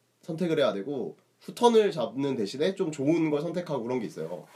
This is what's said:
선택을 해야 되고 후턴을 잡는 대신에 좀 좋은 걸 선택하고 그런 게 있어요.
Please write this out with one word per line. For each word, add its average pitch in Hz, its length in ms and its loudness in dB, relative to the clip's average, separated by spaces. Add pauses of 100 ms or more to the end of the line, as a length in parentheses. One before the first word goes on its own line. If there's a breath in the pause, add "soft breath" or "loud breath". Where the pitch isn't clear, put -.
(220)
선택을 160 360 -2
해야 110 140 4
되고 107 440 -6 (240)
후턴을 220 520 4
잡는 135 440 -2
대신에 135 380 -2
좀 175 160 -2
좋은 156 400 2
걸 147 120 0
선택하고 160 400 -4
그런 123 180 -2
게 104 60 -6
있어요. 80 500 -10